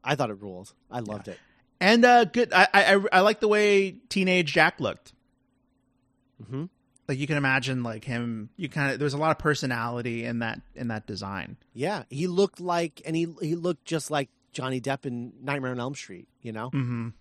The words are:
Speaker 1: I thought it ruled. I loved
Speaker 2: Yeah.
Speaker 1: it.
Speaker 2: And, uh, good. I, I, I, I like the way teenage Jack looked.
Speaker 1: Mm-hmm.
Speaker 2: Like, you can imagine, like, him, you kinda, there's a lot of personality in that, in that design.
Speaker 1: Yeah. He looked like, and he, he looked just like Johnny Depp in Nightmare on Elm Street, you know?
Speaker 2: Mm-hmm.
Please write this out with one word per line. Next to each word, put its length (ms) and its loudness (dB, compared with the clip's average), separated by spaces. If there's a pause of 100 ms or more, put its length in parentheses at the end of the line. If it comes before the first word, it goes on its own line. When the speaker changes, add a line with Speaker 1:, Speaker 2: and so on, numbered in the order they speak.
Speaker 1:
I 120 0
thought 140 0
it 120 -10
ruled. 300 -14 (180)
I 120 -8
loved 260 -10
Speaker 2:
Yeah. 60 -12
Speaker 1:
it. 60 -18 (420)
Speaker 2:
And, 240 8
uh, 200 8
good. 280 0
I, 200 8
I, 220 6
I, 60 2 (120)
I 80 8
like 200 4
the 80 2
way 420 4 (160)
teenage 460 2
Jack 260 4
looked. 320 -6 (1300)
Speaker 1:
Mm-hmm. 240 -10 (440)
Speaker 2:
Like, 80 -2
you 100 -4
can 100 0
imagine, 460 0
like, 220 -8
him, 520 -6
you 120 -8
kinda, 280 -4
there's 160 -2
a 40 -6
lot 140 0
of 80 0
personality 880 -2
in 140 -6
that, 220 -6 (140)
in 140 -8
that 180 -6
design. 500 -10 (160)
Speaker 1:
Yeah. 360 -6
He 180 -4
looked 340 0
like, 440 -4
and 100 -4
he, 120 0 (140)
he 140 -2
looked 300 -4
just 260 -4
like 180 -2 (220)
Johnny 300 -4
Depp 240 -4
in 260 -8 (100)
Nightmare 300 -4
on 80 -6
Elm 160 -6
Street, 320 -16 (140)
you 100 -12
know? 200 -8
Speaker 2:
Mm-hmm. 380 -4 (120)